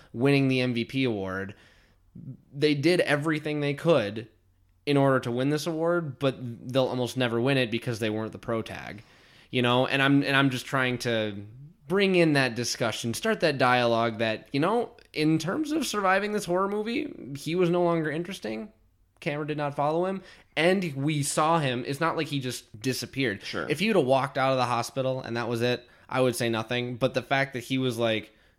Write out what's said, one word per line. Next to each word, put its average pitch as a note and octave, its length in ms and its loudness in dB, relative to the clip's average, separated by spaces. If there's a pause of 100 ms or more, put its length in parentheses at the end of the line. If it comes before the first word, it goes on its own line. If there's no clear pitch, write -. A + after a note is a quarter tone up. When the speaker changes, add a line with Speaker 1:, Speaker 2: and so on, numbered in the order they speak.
(140)
Speaker 1:
winning C3+ 340 4
the C3 140 2
M B2+ 120 0
V A#2 120 -2
P C3+ 180 -2
award. G2 500 -2 (1000)
They D3 220 2
did E3 260 4
everything D3+ 600 0
they C#3+ 120 0
could A2+ 540 0 (580)
in C#3+ 120 2
order C3+ 240 6
to B2 100 -4
win B2+ 180 0
this D3 180 -2
award, E3 520 -2
but C3+ 160 0 (360)
they'll B2+ 160 2
almost B2 300 -4
never A#2 220 0
win C3+ 180 2
it B2 140 0
because A2+ 280 -4
they A2 100 -2
weren't G#2+ 220 -4
the G2+ 60 -12
pro A2+ 240 -4
tag, G2+ 420 -12 (480)
you B2 100 0
know? B2 260 4
And C#3 140 0
I'm, C#3 220 4
and C#3 120 0
I'm C#3 140 4
just B2+ 160 -4
trying B2+ 340 -2
to A2 360 -2 (520)
bring F#3+ 280 2
in E3 180 6
that C3 220 2
discussion, A#2 580 -2
start G#3+ 280 -2
that D3+ 160 2
dialogue A#2 600 4
that, A2 320 -2
you C#3 80 0
know, G#3 300 0 (240)
in D#3 240 2
terms A#3+ 340 -4
of D4+ 140 0
surviving G3+ 480 0
this G#3 120 -4
horror F#3 220 0
movie, G#3+ 460 -4 (240)
he D#3 180 -4
was F3+ 140 4
no F3 140 2
longer E3 260 2
interesting. G3 600 -6 (500)
Camera D3+ 260 -4
did D3 120 -4
not C#3+ 180 -4
follow D#3 320 0
him, F#3+ 160 -6 (340)
and F3 380 2
we C#3+ 260 0
saw D#3+ 380 2
him. B2+ 260 0
It's C#3 160 -4
not D#3+ 160 0
like D#3+ 100 -2
he D3 120 -4
just B2 420 -8
disappeared. B2 640 -2
Speaker 2:
Sure. - 260 -6
Speaker 1:
If D3 100 -2
he F#3+ 80 0
would A3 100 2
have D3 80 4
walked C3+ 320 2
out C3+ 140 2
of C3+ 60 2
the B2+ 80 2
hospital C3 560 -2
and A#2 160 -6
that A#2+ 100 -4
was A#2 140 -2
it, B2 260 0 (220)
I C3 120 0
would B2 140 2
say A#2+ 140 -2
nothing. B2 460 -2
But B2 180 0
the B2+ 80 -2
fact C3+ 320 -2
that B2+ 60 -8
he C3 180 -2
was B2+ 220 0
like, A2+ 340 -2 (260)